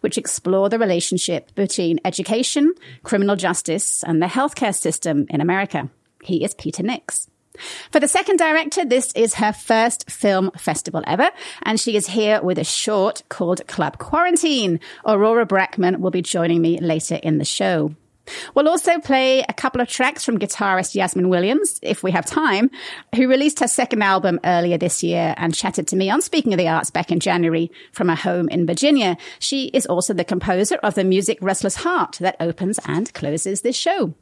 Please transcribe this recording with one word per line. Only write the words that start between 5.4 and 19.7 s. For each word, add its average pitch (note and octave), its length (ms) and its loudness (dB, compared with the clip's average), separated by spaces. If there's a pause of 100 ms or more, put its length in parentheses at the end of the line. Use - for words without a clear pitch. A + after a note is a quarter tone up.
America. F3 500 -2 (320)
He F3 200 -2
is G3 120 -4
Peter - 260 -8
Nix. - 480 -6 (640)
For D4+ 80 4
the C#4+ 80 2
second G4 300 2
director, D#4+ 460 2
this B3+ 300 2
is A3 220 2
her G#3+ 180 2
first - 560 0
film F#3+ 480 2
festival - 480 -4
ever, A#3 240 2 (320)
and A3 180 0
she A3+ 160 -2
is G3+ 120 0
here G#3+ 340 2
with F3+ 160 0
a E3+ 60 -2
short G#3 680 -2
called F3+ 380 -2
Club - 320 -4
Quarantine. D4+ 800 2 (260)
Aurora A3 400 4
Brackman F#3 540 2
will F#3 100 0
be F3 140 -2
joining E3+ 400 0
me E3 160 2
later D#3+ 420 -2
in D#3 160 2
the C#3+ 80 0
show. D#3+ 480 0 (640)
We'll D4 140 6
also E4+ 300 2
play C4 480 4
a - 60 -4
couple C4 280 -2